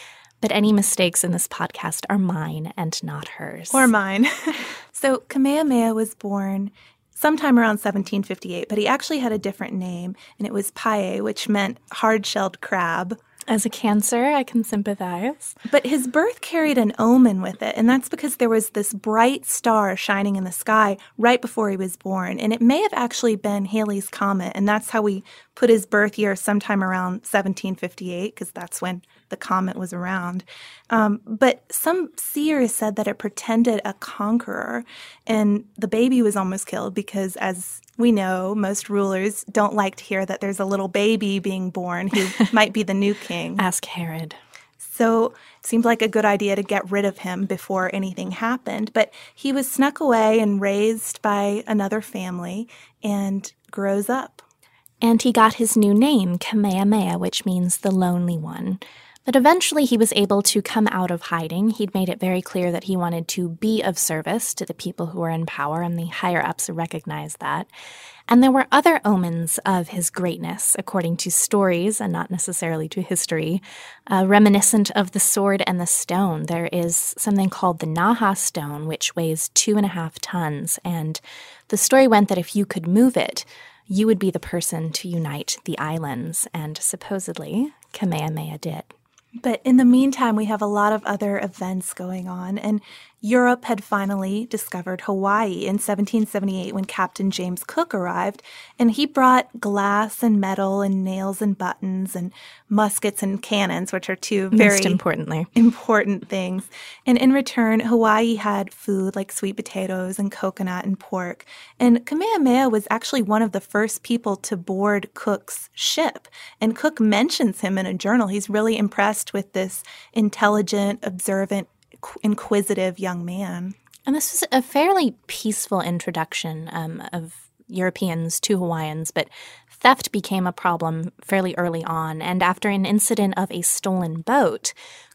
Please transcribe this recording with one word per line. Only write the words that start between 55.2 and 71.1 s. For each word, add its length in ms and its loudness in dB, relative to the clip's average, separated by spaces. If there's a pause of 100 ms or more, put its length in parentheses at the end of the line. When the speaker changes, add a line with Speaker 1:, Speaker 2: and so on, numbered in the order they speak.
Speaker 1:
he 100 2
got 220 8
his 240 0
new 160 6
name, 440 4
Kamehameha, 800 2
which 280 -4
means 320 0
the 140 -2
lonely 460 2
one. 420 -6 (440)
But 120 2
eventually 500 6
he 120 4
was 160 4
able 280 2
to 220 2
come 260 2
out 220 0
of 120 -4
hiding. 460 -2
He'd 240 -2
made 160 0
it 100 -4
very 220 0
clear 300 -2
that 140 -4
he 120 0
wanted 320 -2
to 200 -4
be 340 0
of 160 -2
service 560 -2
to 100 -6
the 80 -8
people 340 -8
who 120 -8
were 100 -2
in 160 -2
power, 380 -4
and 140 -4
the 100 -6
higher-ups 640 -4
recognized 680 -8
that. 280 -6 (600)
And 140 8
there 100 8
were 200 4
other 340 6
omens 580 0
of 260 0
his 200 -4
greatness, 720 -2
according 380 -2